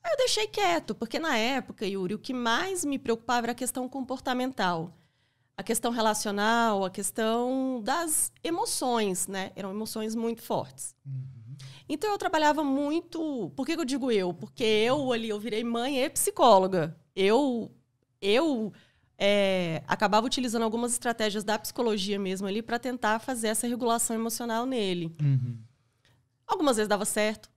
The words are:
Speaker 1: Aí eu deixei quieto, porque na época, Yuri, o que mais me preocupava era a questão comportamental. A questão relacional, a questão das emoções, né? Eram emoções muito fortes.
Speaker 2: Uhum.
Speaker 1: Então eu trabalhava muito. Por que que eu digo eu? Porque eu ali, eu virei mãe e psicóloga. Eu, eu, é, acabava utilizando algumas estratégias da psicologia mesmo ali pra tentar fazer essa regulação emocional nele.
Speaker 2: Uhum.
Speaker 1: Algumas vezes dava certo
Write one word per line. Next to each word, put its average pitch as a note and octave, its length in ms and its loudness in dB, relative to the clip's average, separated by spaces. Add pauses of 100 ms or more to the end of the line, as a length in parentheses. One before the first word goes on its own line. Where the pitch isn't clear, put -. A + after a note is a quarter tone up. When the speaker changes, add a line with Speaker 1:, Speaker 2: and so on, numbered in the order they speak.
Speaker 1:
Aí E5+ 120 -2
eu C#5+ 60 2
deixei A4 280 2
quieto, F4 480 0
porque A#3+ 240 -6
na D#4 180 0
época, A#3 480 -2
Yuri, G3 300 -2
o G#3+ 60 -8
que - 120 -8
mais C#4+ 520 0
me C#4+ 160 -2
preocupava A#3 460 0
era A#3 60 -2
a - 20 -2
questão B3+ 340 -4
comportamental. B3+ 1080 -2 (600)
A G3+ 60 -12
questão A3+ 300 -2
relacional, A3 920 2
a F#3 60 -2
questão A#3+ 920 0
das D4+ 520 0 (100)
emoções, B3+ 840 0
né? F#3+ 260 -6
Eram F#3+ 160 -8
emoções A3 440 -6
muito A#3 280 -4
fortes. - 540 -6 (100)
Speaker 2:
Uhum. C3 500 -12 (320)
Speaker 1:
Então D#4 220 -2
eu G4+ 80 0
trabalhava D#4 460 4
muito. C#4+ 880 -2
Por C4 100 -4
que D#4 120 0
que D#4+ 40 -4
eu E4 40 0
digo C4 260 -2
eu? F#3 240 2
Porque G#3+ 300 -8
eu A#3+ 480 2
ali, A3+ 160 -2
eu G#3 100 -4
virei G#3+ 240 -4
mãe A#3+ 400 0
e B3 80 0
psicóloga. F#3+ 840 6 (180)
Eu, A3+ 560 2 (500)
eu, A3 520 2 (440)
é, F#3+ 680 2
acabava G#3+ 400 2
utilizando A#3+ 380 -2
algumas A#3 280 -2
estratégias A3 520 -2
da G#3+ 120 0
psicologia G#3+ 640 -2
mesmo F#3+ 300 -2
ali G3+ 120 -2
pra A#3 180 -4
tentar A#3+ 420 -2
fazer A#3 260 -4
essa A3 220 0
regulação A#3 480 0
emocional A3+ 500 -2
nele. F3+ 560 -2
Speaker 2:
Uhum. C3 340 2 (920)
Speaker 1:
Algumas D4+ 300 2
vezes G#3+ 120 0
dava G3+ 160 0
certo G#3+ 520 -2